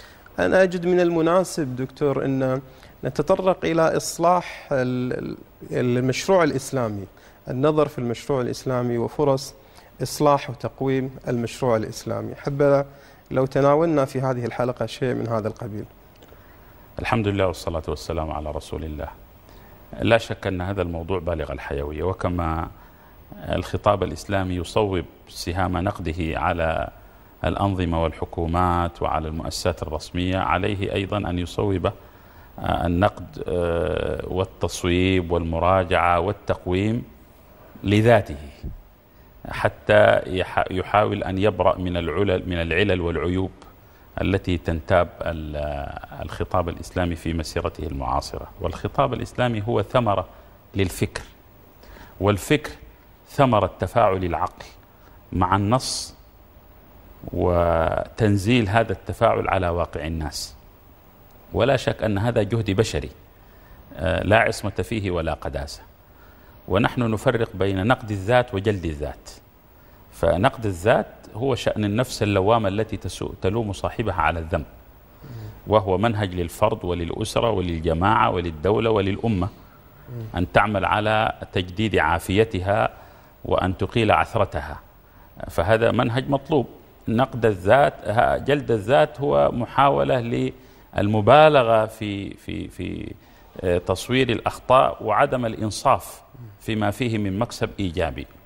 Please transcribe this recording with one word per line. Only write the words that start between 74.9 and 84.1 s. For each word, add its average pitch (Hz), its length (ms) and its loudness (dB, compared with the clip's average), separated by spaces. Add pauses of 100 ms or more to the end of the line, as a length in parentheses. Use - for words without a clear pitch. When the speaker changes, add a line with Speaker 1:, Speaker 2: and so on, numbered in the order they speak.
Speaker 2:
وهو 98 300 4
منهج 104 380 0
للفرد 104 500 -2
وللأسرة 87 680 -2
وللجماعة 90 800 2
وللدولة 92 600 0
وللأمة 101 600 0 (840)
أن - 160 -2
تعمل 104 340 2
على 107 480 0 (200)
تجديد 92 440 -2
عافيتها 95 920 2 (560)
وأن 90 320 0
تقيل 104 340 0